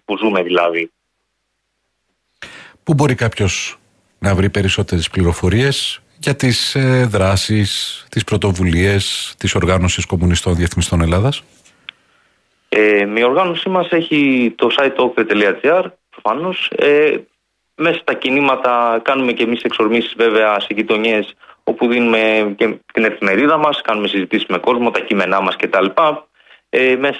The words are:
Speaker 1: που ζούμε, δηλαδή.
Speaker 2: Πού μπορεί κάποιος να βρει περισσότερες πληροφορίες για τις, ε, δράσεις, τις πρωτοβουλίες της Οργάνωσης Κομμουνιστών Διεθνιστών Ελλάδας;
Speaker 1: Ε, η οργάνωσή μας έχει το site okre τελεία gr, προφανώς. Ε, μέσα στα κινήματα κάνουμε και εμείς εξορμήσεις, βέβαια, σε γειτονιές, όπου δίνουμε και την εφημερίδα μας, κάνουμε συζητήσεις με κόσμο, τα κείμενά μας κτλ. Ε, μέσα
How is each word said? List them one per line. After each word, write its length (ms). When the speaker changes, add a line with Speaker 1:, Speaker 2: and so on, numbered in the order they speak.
Speaker 1:
που 120
ζούμε, 260
δηλαδή. 480
Speaker 2:
Πού 100
μπορεί 220
κάποιος 600
να 160
βρει 140
περισσότερες 600
πληροφορίες 920
για 160
τις, 400
ε, 340
δράσεις, 1000
τις 140
πρωτοβουλίες 1120
της 180
Οργάνωσης 500
Κομμουνιστών 500
Διεθνιστών 460
Ελλάδας; 420
Speaker 1:
Ε, 360
η 80
οργάνωσή 460
μας 200
έχει 680
το 200
site 180
okre 320
τελεία 360
gr, 200
προφανώς. 680
Ε, 420
μέσα 220
στα 160
κινήματα 880
κάνουμε 280
και 120
εμείς 180
εξορμήσεις, 560
βέβαια, 420
σε 100
γειτονιές, 640
όπου 240
δίνουμε 720
και 180
την 120
εφημερίδα 520
μας, 240
κάνουμε 260
συζητήσεις 400
με 100
κόσμο, 340
τα 80
κείμενά 420
μας 140
κτλ. 300
Ε, 260
μέσα 240